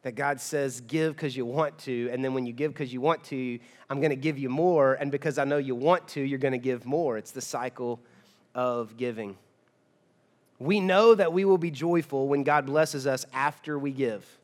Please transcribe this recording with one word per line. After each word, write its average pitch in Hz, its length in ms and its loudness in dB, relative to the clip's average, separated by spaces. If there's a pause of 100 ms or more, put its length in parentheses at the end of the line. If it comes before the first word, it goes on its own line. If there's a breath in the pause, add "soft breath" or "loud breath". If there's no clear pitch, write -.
that 120 140 -8
God 143 240 -2
says, 139 400 -4
"Give 156 360 -2
'cause 139 200 -6
you 127 80 -4
want 147 360 -2
to, 120 320 -4
and 127 120 -2
then 131 100 -2
when 127 120 -2
you 117 60 -8
give 139 220 -4
'cause 131 180 -8
you 127 80 -6
want 156 240 0
to, 123 360 -6 (280 loud breath)
"I'm 139 120 -4
gonna 147 160 2
give 139 220 -2
you 135 100 -4
more," 143 460 4
and 139 180 -4
because 143 260 -2
I 143 60 2
know 143 140 2
you 131 160 -2
want 165 340 2
to, 147 120 -8
you're 135 180 -2
gonna 131 200 0
give 123 260 -2
more." 135 320 0
It's - 160 -10
the 135 80 -10
cycle 123 600 -6 (560 soft breath)
of 120 400 -2
giving. 110 400 -6 (1200)
We 190 220 2
know 196 340 8
that 180 180 2
we 190 120 2
will 190 140 6
be 165 120 -2
joyful 147 560 0
when 143 160 2
God 147 240 2
blesses 143 400 0
us 131 260 0
after 143 460 -4
we 139 140 -4
give. 117 320 -2 (200)